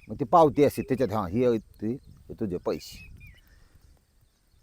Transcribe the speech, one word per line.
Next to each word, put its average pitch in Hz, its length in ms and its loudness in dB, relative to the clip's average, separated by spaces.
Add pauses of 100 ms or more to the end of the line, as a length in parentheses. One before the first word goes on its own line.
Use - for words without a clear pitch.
मग 110 120 -12
ती - 60 -4
पावती 151 380 6
असते 120 180 2
त्याच्यात, 113 320 -2
"हां, 101 160 -2
ही 120 160 0
आहे 120 120 2
ती, 107 360 -8
हे - 400 -16
तुझे 90 240 -6
पैसे." - 560 -8 (1500)